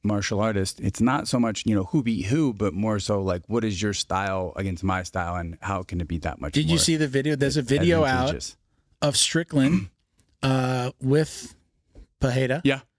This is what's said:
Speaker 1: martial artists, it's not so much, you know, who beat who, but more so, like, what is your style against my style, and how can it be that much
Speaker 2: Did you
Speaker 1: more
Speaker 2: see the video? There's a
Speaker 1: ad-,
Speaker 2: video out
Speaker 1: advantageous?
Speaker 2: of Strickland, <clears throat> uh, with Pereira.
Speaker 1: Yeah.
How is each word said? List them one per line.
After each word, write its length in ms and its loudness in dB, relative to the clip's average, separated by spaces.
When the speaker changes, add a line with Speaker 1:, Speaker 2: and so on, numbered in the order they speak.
Speaker 1:
martial 380 -2
artists, 380 -2
it's 200 -4
not 280 2
so 120 0
much, 280 -2
you 80 2
know, 100 2
who 160 0
beat 240 -2
who, 280 0
but 200 -2
more 260 -2
so, 220 0
like, 260 -2
what 160 0
is 180 -2
your 120 0
style 640 -2
against 280 -4
my 200 0
style, 320 -4
and 260 -6
how 220 -4
can 180 -4
it 60 -4
be 100 -4
that 240 -6
much 120 -6
Speaker 2:
Did 120 2
you 60 2
Speaker 1:
more 80 4
Speaker 2:
see 160 4
the 120 2
video? 280 0
There's 220 0
a 20 2
Speaker 1:
ad-, 80 -2
Speaker 2:
video 360 4
out 60 2
Speaker 1:
advantageous? 280 -8
Speaker 2:
of 140 2
Strickland, 720 2
<clears throat> 280 -16
uh, 560 0
with 540 0
Pereira. 440 0
Speaker 1:
Yeah. 160 2